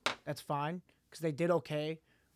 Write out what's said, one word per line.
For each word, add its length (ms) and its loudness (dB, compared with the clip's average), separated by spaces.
That's 160 -6
fine, 420 -2
'cause 100 -18
they 120 2
did 180 2
okay 500 0